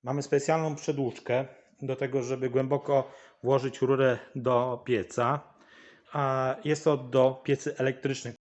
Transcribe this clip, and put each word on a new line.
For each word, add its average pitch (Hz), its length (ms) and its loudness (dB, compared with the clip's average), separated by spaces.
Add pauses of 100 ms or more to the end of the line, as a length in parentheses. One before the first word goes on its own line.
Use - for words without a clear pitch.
Mamy 135 180 -2
specjalną 156 540 0
przedłużkę 135 680 -2 (360)
do 135 140 -4
tego, 131 280 -2
żeby 127 260 -4
głęboko 135 640 0 (320)
włożyć 131 380 0
rurę 131 360 4 (180)
do 123 500 0
pieca. 123 680 -2 (580)
A 131 520 0
jest 151 200 -2
to 151 140 2
do 131 460 2
piecy 143 340 -2
elektrycznych. 131 640 -4